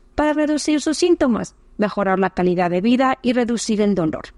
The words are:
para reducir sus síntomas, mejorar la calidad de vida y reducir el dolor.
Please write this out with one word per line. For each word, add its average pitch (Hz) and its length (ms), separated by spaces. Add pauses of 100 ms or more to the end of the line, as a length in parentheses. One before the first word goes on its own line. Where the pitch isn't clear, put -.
(140)
para 302 180
reducir 302 480
sus 311 160
síntomas, 277 600 (200)
mejorar 196 420
la 190 120
calidad 180 400
de 180 100
vida 254 400
y 240 140
reducir 226 480
el 202 120
dolor. 160 440